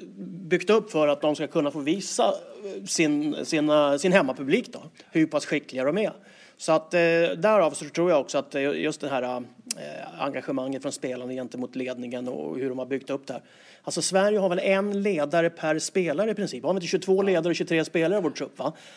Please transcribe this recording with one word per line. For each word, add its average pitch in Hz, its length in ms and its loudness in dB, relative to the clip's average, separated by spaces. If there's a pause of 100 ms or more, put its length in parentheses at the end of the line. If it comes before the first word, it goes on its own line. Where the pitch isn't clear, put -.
(180)
byggt 175 520 -2
upp 220 200 4
för - 180 4
att 147 120 2
de 151 140 2
ska 147 120 -4
kunna 147 240 0
få 151 100 -6
visa 190 540 0 (520)
sin, 147 580 0
sina, 147 540 4
sin 180 140 2
hemmapublik 147 600 2
då, - 180 -16 (200)
hur 160 160 4
pass 151 200 -4
skickliga 127 380 -4
de 156 140 2
är. 208 140 0 (440)
Så - 160 0
att, 160 220 2
eh, 175 60 6 (360)
därav 180 340 6
så 147 140 -8
tror 175 260 2
jag 151 100 6
också 135 180 -2
att, 135 160 -4
eh, 139 80 0
just 151 380 -2
det 147 80 -6
här, 135 140 -2
eh, 123 200 -4 (760)
engagemanget 135 640 -4
från 139 100 -4
spelarna 123 400 -6
gentemot 127 440 -8
ledningen 123 520 -6
och 151 300 -6
hur - 100 -2
de 127 100 -6
har 127 80 -6
byggt 131 240 -6
upp 135 160 -6
det 131 60 -10
här. 123 100 -10 (400)
Alltså, 156 200 -4
Sverige 202 360 2
har 190 100 2
väl 175 100 0
en 202 440 2
ledare 165 480 2
per 160 280 -2
spelare 175 520 0
i 208 40 -2
princip. 160 300 -6
Har 156 80 2
vi 190 40 2
inte 175 100 -4
tjugotvå 190 360 2
ledare 175 280 2
och 160 60 2
tjugotre 165 280 0
spelare 170 340 2
i - 40 0
vår 147 80 0
trupp, - 280 -8
va? 131 140 -2 (240)